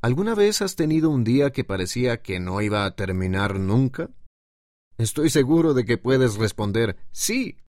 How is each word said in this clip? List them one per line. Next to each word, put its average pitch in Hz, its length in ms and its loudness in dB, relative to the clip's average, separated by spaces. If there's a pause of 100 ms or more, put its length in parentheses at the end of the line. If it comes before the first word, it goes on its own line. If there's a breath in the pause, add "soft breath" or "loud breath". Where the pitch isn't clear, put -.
¿Alguna 165 320 0
vez 208 260 2
has 196 160 -4
tenido 156 320 2
un 131 160 2
día 131 260 2
que - 140 -4
parecía 98 560 -2
que 92 180 -6
no 90 220 -4
iba 104 240 0
a 95 100 -4
terminar 95 640 -2
nunca? 123 520 0 (880)
Estoy 147 320 0
seguro 156 420 4
de 127 140 2
que 117 100 0
puedes 127 380 2
responder, 104 640 -2 (140)
"Sí". - 440 -4 (200)